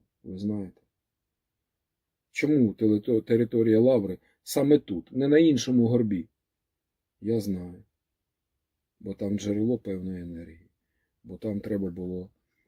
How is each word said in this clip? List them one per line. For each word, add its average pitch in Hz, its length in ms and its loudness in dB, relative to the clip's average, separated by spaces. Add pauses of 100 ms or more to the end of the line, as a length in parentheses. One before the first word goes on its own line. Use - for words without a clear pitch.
(240)
ви 92 140 -12
знаєте? 101 440 -6 (1500)
Чому 139 420 2
телето-, 107 480 0
територія 113 580 2
Лаври 113 380 2 (260)
саме 147 360 2
тут, 85 320 -10
не 135 160 -2
на 147 120 6
іншому 127 480 4
горбі? 113 400 0 (960)
Я 110 180 -2
знаю. 92 440 -8 (1160)
Бо 98 140 -12
там 101 260 -4
джерело 107 380 -2
певної 92 440 -8
енергії. 85 440 -16 (580)
Бо 95 140 -16
там 104 220 -6
треба 101 300 -6
було 90 400 -10 (380)